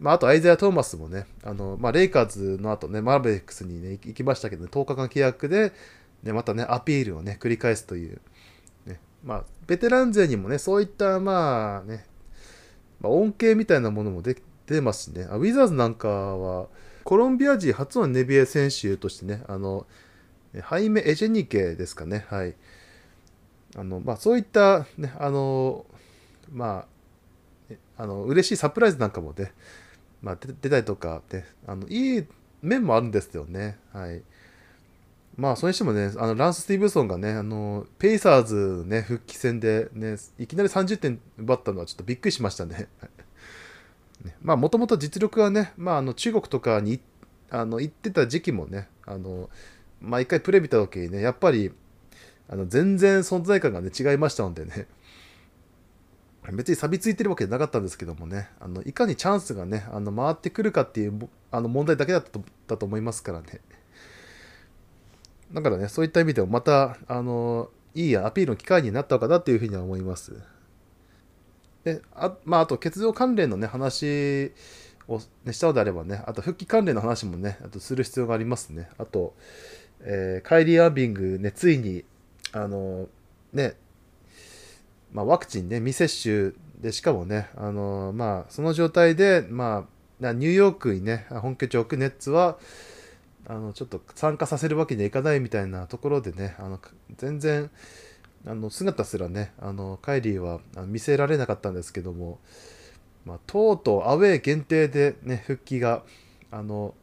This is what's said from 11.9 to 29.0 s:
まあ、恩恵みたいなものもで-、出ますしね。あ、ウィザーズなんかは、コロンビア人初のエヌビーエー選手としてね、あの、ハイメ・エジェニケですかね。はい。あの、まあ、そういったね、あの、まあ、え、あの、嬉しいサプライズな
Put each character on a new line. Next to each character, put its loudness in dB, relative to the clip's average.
ま 0
あ、 2
恩 4
恵 6
み 2
た 6
い 4
な 0
も -2
の -4
も -6
で-、 -2
出 0
ま 2
す -12
し -14
ね。 -8
あ、 -4
ウ -2
ィ 2
ザ 6
ー 6
ズ 0
な 4
ん 0
か -4
は、 -4
コ 4
ロ 6
ン 2
ビ 2
ア 4
人 2
初 -4
の 4
エ 2
ヌ 2
ビ 4
ー 8
エ 10
ー 6
選 2
手 -2
と -6
し -14
て -12
ね、 -6
あ -8
の、 -6
ハ -2
イ 2
メ・ 2
エ 4
ジ -2
ェ 2
ニ 2
ケ 0
で -8
す -10
か -10
ね。 -6
は -4
い。 -8
あ -12
の、 -8
ま -4
あ、 -10
そ 4
う 4
い 0
っ -2
た 6
ね、 -6
あ -2
の、 0
ま -6
あ、 -
え、 -20
あ -8
の、 -6
嬉 2
し -2
い 0
サ 0
プ -2
ラ 8
イ 4
ズ -4
な 2